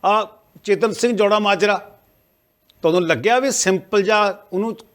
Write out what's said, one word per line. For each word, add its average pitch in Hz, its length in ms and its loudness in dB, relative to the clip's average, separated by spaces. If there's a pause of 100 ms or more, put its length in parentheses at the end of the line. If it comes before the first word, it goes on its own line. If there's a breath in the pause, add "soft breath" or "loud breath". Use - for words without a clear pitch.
ਆ 208 320 -2 (260)
ਚੇਤਨ 202 280 0
ਸਿੰਘ 233 240 -2
ਜੌੜਾ 208 220 2
ਮਾਜਰਾ, 202 600 0 (840)
ਤੁਹਾਨੂੰ 170 240 2
ਲੱਗਿਆ 165 320 0
ਵੀ 262 120 -2
ਸਿੰਪਲ 190 520 -2
ਜਿਹਾ 202 400 0 (100)
ਉਹਨੂੰ 208 240 -4 (180)